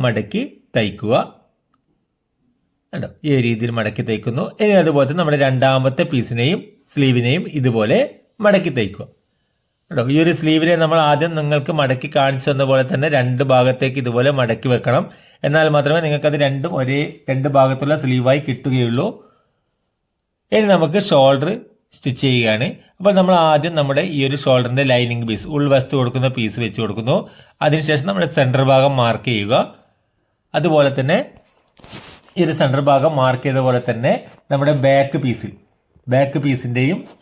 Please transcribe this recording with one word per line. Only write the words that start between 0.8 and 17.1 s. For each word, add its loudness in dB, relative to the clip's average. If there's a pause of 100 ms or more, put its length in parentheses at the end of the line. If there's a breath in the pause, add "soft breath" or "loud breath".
കണ്ടോ, -8 (180)
ഈ 2 (140)
രീതിയിൽ -2
മടക്കി -4
തയ്ക്കുന്നു. -4 (160)
ഇനി 4
അതുപോലെ 2
തന്നെ -2
നമ്മുടെ 0
രണ്ടാമത്തെ 2
പീസിനെയും -2 (320)
സ്ലീവിനെയും 2 (160)
ഇതുപോലെ 2 (480)
മടക്കി 2
തയ്ക്കുക. -6 (840)
കേട്ടോ, -2 (100)
ഈ 2
ഒരു 2
സ്ലീവിനെ 2
നമ്മൾ 2 (100)
ആദ്യം 0
നിങ്ങൾക്ക് -2
മടക്കി -2
കാണിച്ചു 0
തന്ന 0
പോലെ 4
തന്നെ -2
രണ്ട് 0
ഭാഗത്തേക്ക് 2
ഇതുപോലെ 0 (100)
മടക്കി -2
വെക്കണം. 0 (440 loud breath)
എന്നാൽ 2
മാത്രമേ 2
നിങ്ങൾക്കത് 0
രണ്ടും -2
ഒരേ -2 (300)